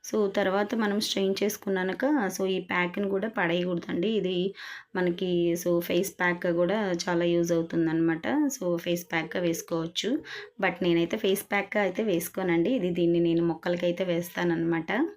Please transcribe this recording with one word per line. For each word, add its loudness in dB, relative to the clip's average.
So, -4
తర్వాత 0
మనం 0
స్ట్రెయిన్ 0
చేసుకున్నాక, -2
so, -4
ఈ 0
ప్యాక్‌ని -2
కూడా -2
పడేయకూడదండి. 0
ఇది -2
మనకి, 0
so, -2
ఫేస్ 0
ప్యాక్ 0
కూడా 2
చాలా 0
యూజ్ 2
అవుతుందన్నమాట. 2
So, -6
ఫేస్ -2
ప్యాక్‌గా -2
వేసుకోవచ్చు. -2
But 0
నేనైతే 2
ఫేస్ 2
ప్యాక్‌గా -2
అయితే 0
వేసుకోనండి. 0
ఇది 0
దీన్ని 4
నేను 4
మొక్కలకైతే 0
వేస్తానన్నమాట. -2